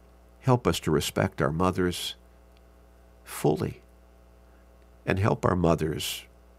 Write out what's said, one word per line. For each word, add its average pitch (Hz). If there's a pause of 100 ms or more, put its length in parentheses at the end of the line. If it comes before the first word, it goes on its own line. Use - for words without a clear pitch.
(420)
help 127
us 85
to -
respect 92
our 71
mothers 90 (1080)
fully - (1200)
and 92
help -
our 92
mothers 80 (360)